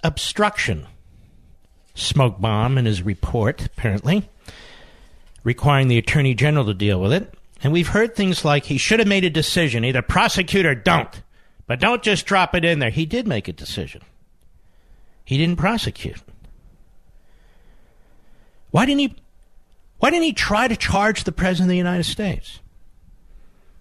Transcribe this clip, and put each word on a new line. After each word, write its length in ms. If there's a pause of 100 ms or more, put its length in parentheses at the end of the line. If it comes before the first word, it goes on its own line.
obstruction 840 (1080)
smoke 460
bomb 380
in 60
his 180
report, 600
apparently, 640 (1120)
requiring 460
the 100
Attorney 360
General 320
to 80
deal 260
with 120
it. 220 (280)
And 100
we've 160
heard 260
things 300
like, 220
"He 120
should 220
have 80
made 160
a 60
decision, 540
either 180
prosecute 640
or 100
don't. 480 (440)
But 140
don't 220
just 240
drop 280
it 100
in 140
there." 120
He 160
did 200
make 220
a 40
decision. 500 (1200)
He 120
didn't 220
prosecute. 640 (2500)
Why 160
didn't 140
he, 160 (840)
why 120
didn't 140
he 80
try 360
to 80
charge 480
the 80
President 340
of 40
the 60
United 280
States 560 (1200)